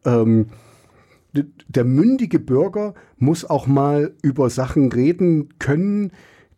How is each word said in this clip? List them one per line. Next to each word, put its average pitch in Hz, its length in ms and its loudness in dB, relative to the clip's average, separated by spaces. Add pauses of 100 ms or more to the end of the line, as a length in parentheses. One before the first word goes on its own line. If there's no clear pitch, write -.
Ähm, 113 420 2 (880)
d-, 143 100 -2 (240)
der 123 160 -2
mündige 175 540 2
Bürger 190 560 -2 (220)
muss 160 280 0
auch 143 220 -4
mal 143 560 0
über 135 280 0
Sachen 131 420 0
reden 160 640 0
können, 196 540 -2 (460)